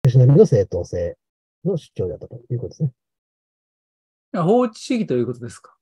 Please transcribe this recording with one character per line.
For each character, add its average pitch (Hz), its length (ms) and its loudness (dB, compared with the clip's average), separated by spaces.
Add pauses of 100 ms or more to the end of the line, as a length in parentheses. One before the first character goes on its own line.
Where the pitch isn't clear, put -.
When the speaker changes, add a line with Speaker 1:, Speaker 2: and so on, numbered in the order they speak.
Speaker 1:
義 131 140 4
則 127 80 6
の 156 180 8
正 104 220 2
当 87 180 -6
性 87 320 -8 (480)
の 180 120 -2
主 - 140 -12
張 92 180 -6
だ 87 80 -10
っ - 20 -16
た - 80 -20
と - 140 -20 (100)
い 127 40 -6
う 120 40 -4
こ - 60 -10
と 98 60 -10
で - 60 -20
す - 60 -6
ね。 139 100 -4 (1400)
Speaker 2:
あ、 185 100 -4
法 233 260 2
治 - 120 -16
主 - 140 -6
義 220 120 -4
と 131 80 -4
い 123 60 -2
う 113 60 -2
こ 123 80 -8
と 120 60 -20
で 117 100 -14
す - 100 -20
か？ - 220 -20